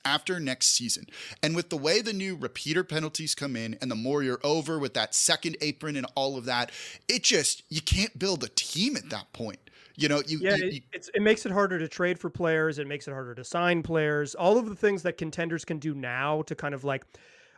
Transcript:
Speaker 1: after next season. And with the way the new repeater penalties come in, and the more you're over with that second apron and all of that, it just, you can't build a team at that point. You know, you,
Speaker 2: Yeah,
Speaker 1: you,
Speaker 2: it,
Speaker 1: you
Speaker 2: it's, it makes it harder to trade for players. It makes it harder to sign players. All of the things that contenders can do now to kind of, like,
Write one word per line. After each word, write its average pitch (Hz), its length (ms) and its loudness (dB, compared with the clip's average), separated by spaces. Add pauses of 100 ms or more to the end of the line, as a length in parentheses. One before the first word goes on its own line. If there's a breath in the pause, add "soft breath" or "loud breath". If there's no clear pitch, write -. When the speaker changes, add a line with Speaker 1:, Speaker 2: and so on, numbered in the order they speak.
Speaker 1:
after 151 360 0
next - 340 2
season. - 320 -2 (340 loud breath)
And 156 140 2
with 170 160 -2
the 165 60 0
way 156 240 4
the 220 120 -2
new 190 220 -4
repeater 151 480 -2
penalties 156 540 -4
come 139 180 -4
in, 113 260 -4
and 127 120 -2
the - 20 -2
more 135 300 0
you're 127 180 0
over 156 340 0
with 139 180 -4
that 113 200 0
second 160 460 2
apron 151 340 -4
and 131 120 -4 (100)
all 139 200 0
of 120 100 -6
that, 120 260 0 (360 loud breath)
it 240 140 0
just, - 460 2
you 156 120 -6
can't 190 380 0
build 175 240 0
a 123 60 -4
team 233 480 0
at 139 140 -8
that 107 220 -8
point. - 280 -8 (340 soft breath)
You 147 140 2
know, 147 180 2
you, 156 160 -2
Speaker 2:
Yeah, 196 140 4
Speaker 1:
you, 185 80 2
Speaker 2:
it, 185 80 -2
Speaker 1:
you 139 80 -6 (120)
Speaker 2:
it's, - 220 -12
it 202 80 4
makes 220 240 4
it 202 60 -2
harder 185 260 4
to 160 80 -2
trade 175 320 0
for 185 100 -6
players. 160 520 2
It 143 80 -6
makes 143 180 -8
it 147 60 -6
harder 127 240 -10
to 127 80 -12
sign 170 400 2
players. 151 500 2
All 196 240 6
of 233 100 0
the 208 60 -8
things 196 300 2
that 175 120 -2
contenders 165 480 -4
can 160 140 -4
do 147 160 -2
now 139 480 0
to 151 140 -8
kind 143 180 -4
of, 131 80 -8
like, 135 220 -2 (540 soft breath)